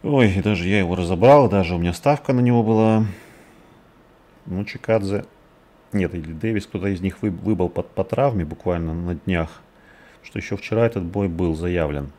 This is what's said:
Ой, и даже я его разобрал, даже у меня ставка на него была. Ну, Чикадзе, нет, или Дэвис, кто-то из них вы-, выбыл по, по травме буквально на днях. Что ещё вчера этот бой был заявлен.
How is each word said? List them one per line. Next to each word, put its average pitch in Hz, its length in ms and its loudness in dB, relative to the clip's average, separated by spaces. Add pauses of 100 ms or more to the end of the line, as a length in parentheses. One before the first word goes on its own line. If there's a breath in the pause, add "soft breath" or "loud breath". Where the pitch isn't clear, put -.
Ой, 131 280 4
и 92 120 0
даже 92 260 0
я 101 100 2
его 90 160 0
разобрал, 98 540 4
даже 92 260 0
у 87 40 -2
меня 85 140 0
ставка 139 400 0
на 123 80 2
него 120 220 4
была. 110 420 4 (1400 loud breath)
Ну, 92 180 -6
Чикадзе, 101 640 -2 (680)
нет, 90 220 0
или 80 180 -8
Дэвис, 101 340 -4
кто-то 98 220 -6
из 95 120 -2
них 95 220 -4
вы-, 104 80 0
выбыл 90 380 -2
по, - 140 -6
по - 220 -4
травме 117 400 -2
буквально 82 500 -4
на 87 200 -6
днях. 82 480 -4 (600 loud breath)
Что - 160 -12
ещё 98 180 -8
вчера 113 280 -2
этот 101 200 -2
бой 98 240 -2
был 85 260 -2
заявлен. 78 640 -4